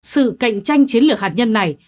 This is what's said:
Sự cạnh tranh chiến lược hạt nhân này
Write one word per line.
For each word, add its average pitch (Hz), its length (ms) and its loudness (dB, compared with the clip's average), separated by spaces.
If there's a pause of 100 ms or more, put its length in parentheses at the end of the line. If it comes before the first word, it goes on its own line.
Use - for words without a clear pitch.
Sự 269 380 -2
cạnh 214 220 -2
tranh 285 240 2
chiến 233 180 2
lược 302 160 2
hạt 196 160 -4
nhân 226 160 0
này 185 240 -2 (120)